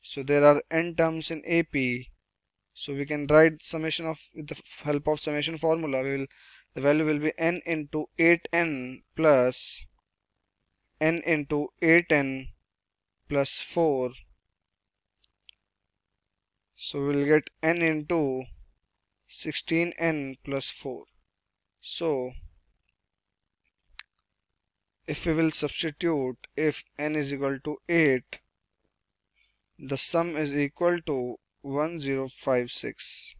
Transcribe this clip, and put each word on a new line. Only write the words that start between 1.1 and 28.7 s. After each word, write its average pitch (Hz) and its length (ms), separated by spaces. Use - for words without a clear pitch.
in 160 160
A 170 180
P. 127 460
So - 220
we 139 100
can 147 220
write 156 340
summation 160 440
of, 160 120
with 151 140
the 156 80
f-, - 280
help 147 240
of 151 120
summation 151 380
formula. 160 440
We 135 160
will, 135 80
the 131 80
value 151 240
will 151 140
be 151 180
n 165 280
into 156 420
eight 170 340
n 139 520
plus 135 680
n 165 240
into 147 420
eight 170 300
n 135 360
plus 139 320
four. 135 520
So - 300
we'll 143 200
get 151 240
n 170 200
into 151 640
sixteen - 720
n 147 460
plus 139 240
four. 123 340
So 135 500
if - 200
we 165 80
will 160 180
substitute, 147 1040
if 156 280
n 151 200
is 143 160
equal 139 320
to 151 120
eight, 151 500